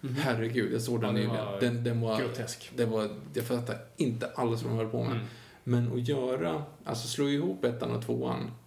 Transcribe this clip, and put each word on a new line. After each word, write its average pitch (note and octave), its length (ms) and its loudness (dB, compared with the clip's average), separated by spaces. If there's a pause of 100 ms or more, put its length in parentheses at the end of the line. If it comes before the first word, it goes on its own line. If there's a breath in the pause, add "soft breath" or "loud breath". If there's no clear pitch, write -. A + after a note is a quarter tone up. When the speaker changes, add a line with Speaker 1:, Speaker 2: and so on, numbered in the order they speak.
Speaker 1:
Mhm. B2+ 140 -4
Speaker 2:
Herregud, A#2 580 2
jag A#2 80 0
såg A#2+ 200 0
den - 20 0
Speaker 1:
Ja, G#2 40 2
den G#2 80 2 (120)
Speaker 2:
nyligen. A2 180 0
Speaker 1:
var G2+ 140 -4
Speaker 2:
Den, A#2+ 240 2
den A#2 180 2
var A2 180 2
Speaker 1:
grotesk. A2+ 560 -4
Speaker 2:
Det A#2+ 100 4
var, G#2+ 240 2 (240)
jag A#2+ 120 0
fattar A#2+ 320 -2 (200)
inte A#2+ 380 0
alls A#2 280 0
vad A#2 80 -2
de A2+ 60 2
höll A2 120 0
på A#2+ 140 0
med. A#2 80 0
Speaker 1:
Mm. A#2 140 -2 (380 loud breath)
Speaker 2:
Men A#2+ 300 2
att B2 140 0
göra, D3 560 0 (200)
alltså A#2+ 240 -4
slå C#3+ 220 0
ihop F3+ 360 0
ettan A#2+ 260 0
och A#2 140 0
tvåan A#2+ 460 -2 (160)